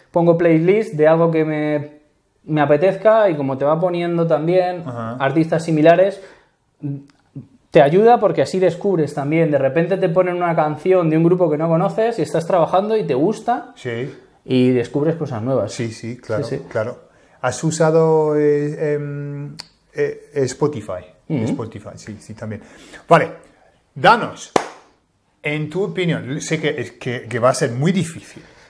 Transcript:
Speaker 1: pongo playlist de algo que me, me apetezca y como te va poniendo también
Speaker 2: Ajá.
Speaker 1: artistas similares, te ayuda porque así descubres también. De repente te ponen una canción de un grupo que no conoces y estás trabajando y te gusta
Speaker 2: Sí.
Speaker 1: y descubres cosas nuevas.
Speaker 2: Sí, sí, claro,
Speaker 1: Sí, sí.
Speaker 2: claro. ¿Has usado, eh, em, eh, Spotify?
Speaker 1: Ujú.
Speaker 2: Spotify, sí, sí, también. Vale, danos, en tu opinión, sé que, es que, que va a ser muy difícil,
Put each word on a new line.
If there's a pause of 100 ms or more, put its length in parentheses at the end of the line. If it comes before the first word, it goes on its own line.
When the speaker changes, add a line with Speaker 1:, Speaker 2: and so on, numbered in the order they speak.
(120)
Speaker 1:
pongo
playlist
de
algo
que
me, (540)
me
apetezca
y
como
te
va
poniendo
también
Speaker 2:
Ajá.
Speaker 1:
artistas
similares, (1500)
te
ayuda
porque
así
descubres
también.
De
repente
te
ponen
una
canción
de
un
grupo
que
no
conoces
y
estás
trabajando
y
te
gusta
Speaker 2:
Sí. (300)
Speaker 1:
y
descubres
cosas
nuevas.
Speaker 2:
Sí,
sí,
claro,
Speaker 1:
Sí,
sí.
Speaker 2:
claro. (420)
¿Has
usado,
eh,
em, (400)
eh,
Spotify? (240)
Speaker 1:
Ujú.
Speaker 2:
Spotify,
sí,
sí,
también. (460)
Vale, (680)
danos, (920)
en
tu
opinión,
sé
que, (100)
es
que,
que
va
a
ser
muy
difícil, (280)